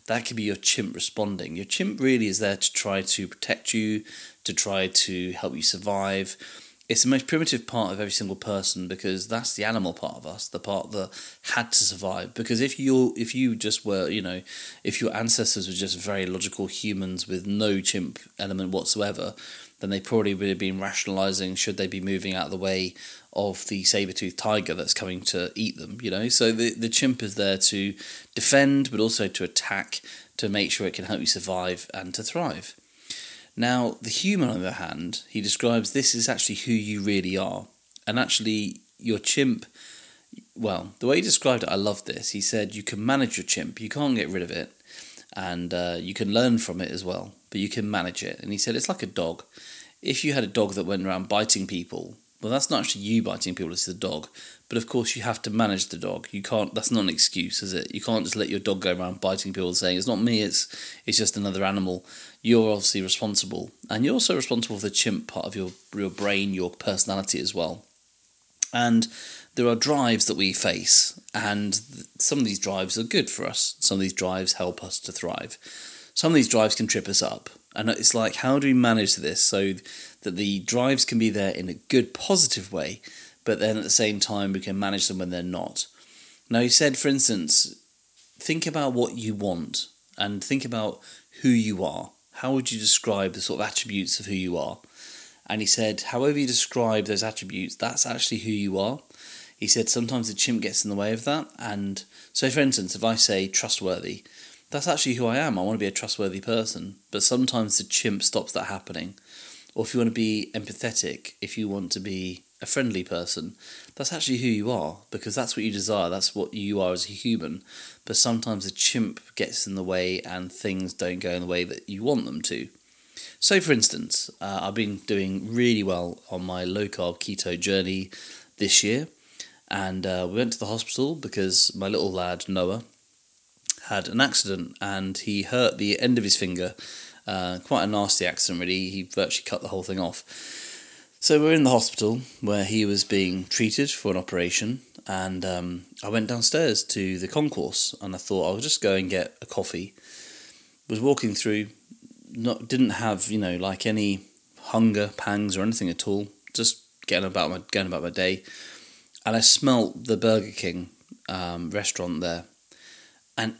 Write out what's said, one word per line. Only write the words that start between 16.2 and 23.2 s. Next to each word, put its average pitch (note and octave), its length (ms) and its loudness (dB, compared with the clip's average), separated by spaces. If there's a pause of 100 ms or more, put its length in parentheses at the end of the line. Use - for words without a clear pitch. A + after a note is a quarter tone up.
logical F#2 420 -4
humans F#2+ 600 -4
with F#2 180 -6
no G2+ 360 2
chimp F#2 360 -2 (200)
element F#2+ 320 -4
whatsoever, F#2+ 640 0 (460)
then G2 100 -4
they G2 100 0
probably G#2 320 2
would G2 160 -2
have F#2 100 0
been F#2+ 220 -2
rationalizing, F#2+ 760 -2
should F#2+ 200 -2
they G2 100 -2
be F#2+ 140 -6
moving F#2+ 340 -2
out F2+ 120 -2
of D2+ 60 -10
the F#2+ 40 -6
way F#2+ 380 -2 (400)